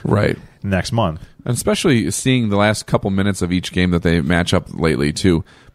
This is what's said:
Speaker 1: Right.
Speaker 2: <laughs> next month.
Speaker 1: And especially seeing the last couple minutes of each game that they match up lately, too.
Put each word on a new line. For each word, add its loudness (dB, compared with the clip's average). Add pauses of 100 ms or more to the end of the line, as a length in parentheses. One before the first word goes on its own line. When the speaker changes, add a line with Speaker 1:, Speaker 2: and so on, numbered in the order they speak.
Speaker 1:
Right. 0 (120)
Speaker 2:
<laughs> -18
next -2
month. -2 (240)
Speaker 1:
And -2
especially 0
seeing 0
the 0
last 2
couple 0
minutes 0
of -2
each -2
game 2
that 2
they 2
match 0
up -2
lately, 0
too. 2 (300)